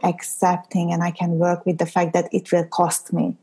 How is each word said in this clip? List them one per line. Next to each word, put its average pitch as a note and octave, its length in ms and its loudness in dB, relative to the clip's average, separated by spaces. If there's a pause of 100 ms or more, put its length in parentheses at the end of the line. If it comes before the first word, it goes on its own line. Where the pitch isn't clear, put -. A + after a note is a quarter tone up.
accepting F3 880 0
and E3+ 100 0
I F3 100 0
can E3+ 260 0
work F3 260 2
with E3+ 140 0
the E3+ 80 2
fact E3+ 260 0
that G3+ 180 0
it - 220 -2
will E3+ 140 4
cost - 480 0
me. - 280 0